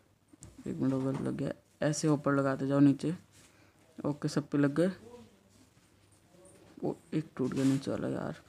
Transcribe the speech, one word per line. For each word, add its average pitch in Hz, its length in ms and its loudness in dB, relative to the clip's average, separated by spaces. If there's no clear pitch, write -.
एक - 100 -6
मिनट, 131 160 0
और 135 280 -2
लग 131 160 -4
गया, - 160 -4
ऐसे 151 260 0
hopper 143 260 2
लगाते 135 340 0
जाओ 139 120 4
नीचे। 143 360 6
ओके, 147 220 -4
सब 147 220 -4
पे 147 80 -2
लग 143 180 2
गए। 175 160 2
वो - 140 -4
एक 156 220 -2
टूट 127 180 -2
गया 135 120 2
नीचे 135 260 2
वाला 107 160 -2
यार, - 420 -6